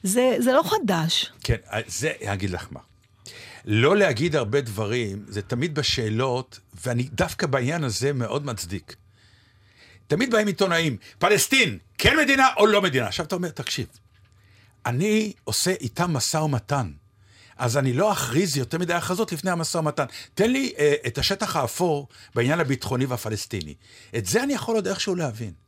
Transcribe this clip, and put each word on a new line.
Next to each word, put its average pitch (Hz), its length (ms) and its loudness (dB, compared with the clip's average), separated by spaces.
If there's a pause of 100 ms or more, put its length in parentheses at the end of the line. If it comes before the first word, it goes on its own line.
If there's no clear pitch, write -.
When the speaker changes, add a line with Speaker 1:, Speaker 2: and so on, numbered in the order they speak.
Speaker 1:
זה, 240 360 2
זה 247 140 2
לא 294 120 6
חדש. 185 680 0 (120)
Speaker 2:
כן, 117 120 2 (300)
זה, - 260 -4 (100)
אני 101 100 -4
אגיד 95 180 -2
לך - 200 -8
מה. - 100 -14 (840)
לא 117 320 4
להגיד 156 400 2
הרבה 127 240 2
דברים, 107 680 -4
זה 101 140 -6
תמיד 143 320 -4
בשאלות, 127 840 -2 (260)
ואני 123 180 -2 (100)
דווקא 175 340 -2
בעניין 143 380 0
הזה 127 280 -2
מאוד 127 340 -2
מצדיק. 98 500 -8 (1120)
תמיד 233 240 0
באים 214 160 4
עיתונאים, 165 500 0 (220)
"פלסטין, 202 600 2 (200)
כן 254 240 4
מדינה 269 340 6
או 208 100 6
לא 208 160 6
מדינה?" 139 240 2
עכשיו 151 200 -4
אתה 196 80 -4
אומר, 175 140 -2
תקשיב, - 380 -6 (1000)
אני 208 460 2 (120)
עושה - 260 -2
איתם 170 420 -2
משא 139 240 0
ומתן, 139 540 0 (680)
אז 123 200 0
אני 135 160 2
לא 196 200 2
אכריז 139 440 0
יותר 139 220 -2
מדי 175 160 -2
הכרזות 180 380 -2
לפני 180 180 -4
המשא 170 280 -2
ומתן. 151 260 0 (300)
תן 220 160 4
לי, 269 280 0
אה, 147 160 6 (120)
את 120 120 -4
השטח 190 380 -2
האפור 143 520 0 (260)
בעניין 131 260 2
הביטחוני 131 460 0
והפלסטיני. 107 680 -6 (420)
את 107 100 -4
זה 208 160 2
אני 277 100 0
יכול 233 220 -2
עוד 202 120 0
איכשהו 190 280 -2
להבין. 120 380 -4 (160)